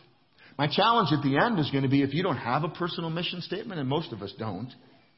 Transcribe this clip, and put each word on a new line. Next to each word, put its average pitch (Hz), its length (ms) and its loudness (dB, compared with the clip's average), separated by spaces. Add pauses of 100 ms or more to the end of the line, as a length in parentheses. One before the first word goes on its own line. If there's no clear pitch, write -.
(600)
My 147 80 2
challenge 202 460 4
at 139 100 2
the 139 140 4
end 214 200 4
is 143 140 0
gonna 139 160 2
be, 139 140 4
if 135 120 2
you 156 80 0
don't 180 140 0
have 135 300 -2
a - 20 -2
personal 170 420 -6
mission 170 300 -6
statement, 185 400 -8
and 131 80 -4
most 160 240 -2
of 107 100 -10
us 98 160 -8
don't, 110 300 -6 (500)